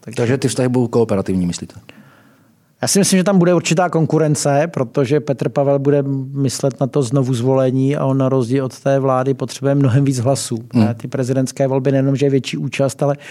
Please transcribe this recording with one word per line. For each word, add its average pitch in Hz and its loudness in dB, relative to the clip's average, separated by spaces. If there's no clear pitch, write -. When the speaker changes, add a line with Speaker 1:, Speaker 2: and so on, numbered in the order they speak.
Speaker 1:
Takže 113 -18
Speaker 2:
Takže 127 0
ty 135 0
vztahy 127 0
budou 123 2
kooperativní, 98 0
myslíte? - -8
Speaker 1:
Já 120 -2
si 190 2
myslím, 190 4
že 180 2
tam 196 2
bude 175 4
určitá 170 2
konkurence, 151 2
protože 135 0
Petr - -4
Pavel 139 2
bude 143 2
myslet 135 -2
na 139 0
to 143 0
znovu 131 0
zvolení 131 2
a - -2
on 135 0
na 131 2
rozdíl 131 0
od - -10
té 139 2
vlády 131 0
potřebuje 135 -4
mnohem 139 2
víc 131 0
hlasů. 123 -2
Speaker 2:
Hmm. 113 4
Speaker 1:
Eh, 117 -4
ty 131 -12
prezidentské 131 -2
volby 135 0
nejenom, 135 2
že 139 2
je 139 2
větší 135 0
účast, 139 -2
ale 143 0